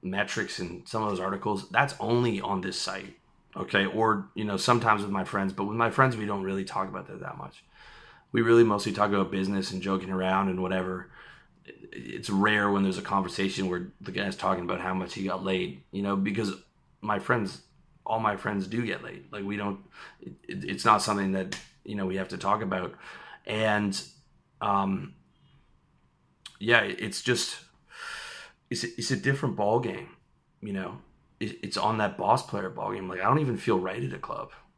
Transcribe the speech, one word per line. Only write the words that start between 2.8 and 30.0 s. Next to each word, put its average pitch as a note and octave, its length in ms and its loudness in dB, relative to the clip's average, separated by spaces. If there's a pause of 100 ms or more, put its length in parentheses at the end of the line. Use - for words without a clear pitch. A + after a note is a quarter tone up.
okay? G2 300 2
Or, G#2+ 500 0
you G#2+ 100 -4
know, G2+ 120 -2
sometimes A2+ 460 4
with G2+ 80 -4
my G2 140 -2
friends, G2 280 -2
but G2 120 -4
with G#2 120 -4
my A#2 140 2
friends, C3 260 4
we G#2+ 100 -4
don't G2+ 160 -2
really F#2+ 220 -2
talk F#2+ 240 -4
about G2 200 -10
that - 120 -12
that - 160 -10
much. - 260 -14 (680)
We A#2 80 4
really A#2 240 10
mostly G#2 280 2
talk G2+ 180 2
about G2 200 4
business F#2+ 420 0
and F#2 100 -4
joking F#2+ 280 -2
around F#2+ 380 2
and F#2 140 0
whatever. F#2 480 -2 (840)
It's - 380 -10
rare G2+ 420 4
when G2 100 4
there's F#2 160 2
a - 40 -8
conversation F#2+ 680 0
where F2+ 320 -4
the - 100 -10
guy's G2 260 -4
talking F#2+ 280 0
about F2+ 160 -2
how F#2 140 -2
much F#2 200 -4
he F#2+ 100 -6
got F#2 200 -4
laid, F#2 480 -2
you G2+ 100 -4
know, G2+ 140 0
because G2+ 360 0 (480)
my G#2 180 -2
friends, G#2+ 440 -2 (440)
all A2+ 120 0
my G#2 180 2
friends G2 300 -2
do A2+ 180 -2
get F#2+ 200 -4
laid. - 260 -14
Like, G2+ 140 -8
we G2+ 120 -2
don't, G2+ 240 -4 (400)
it, - 120 -14 (160)
it, G2 160 -8
it's - 200 -6
not G#2+ 180 8
something G2 300 2
that, F#2+ 260 -2 (260)
you G#2+ 100 -8
know, G2 120 -2
we F#2 100 0
have F#2+ 120 -4
to F#2+ 100 -8
talk G2+ 240 2
about. F#2 320 -2 (520)
And, G#2 540 2 (600)
um, G2 540 0 (1400)
yeah, A2+ 220 8
it's G2+ 420 -4
just, - 340 0 (1120)
it's A#2+ 160 -4
a, A#2 40 -4 (100)
it's A#2 120 -4
a B2+ 60 2
different C3+ 400 0
ball G#2+ 240 4
game, F#2+ 280 -6 (520)